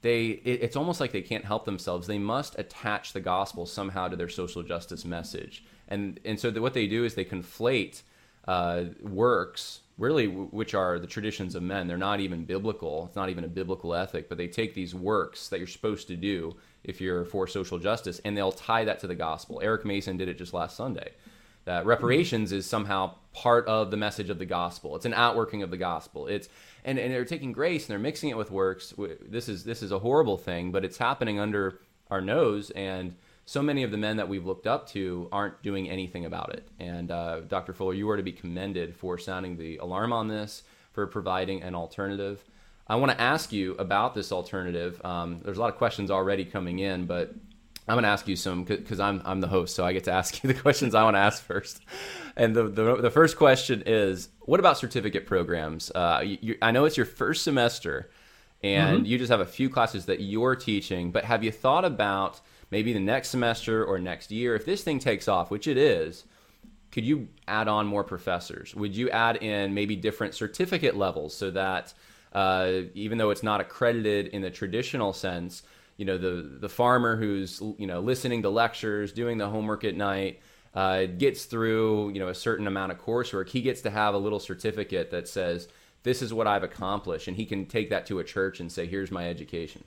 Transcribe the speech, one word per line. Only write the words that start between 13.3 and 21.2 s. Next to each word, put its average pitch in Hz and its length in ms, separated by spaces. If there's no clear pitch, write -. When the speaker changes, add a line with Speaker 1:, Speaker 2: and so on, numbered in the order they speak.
Speaker 1:
a 82 60
biblical 90 440
ethic, 87 360
but 87 80
they 87 100
take 110 260
these 90 220
works 92 540
that 98 100
you're 90 80
supposed - 400
to 90 80
do 87 400
if - 160
you're 90 240
for 95 220
social 92 300
justice, 92 460
and 104 140
they'll 95 160
tie 113 320
that 107 140
to - 80
the 87 80
gospel. 80 460
Eric 107 220
Mason 98 320
did 90 140
it 78 80
just 87 160
last 85 240
Sunday. 117 340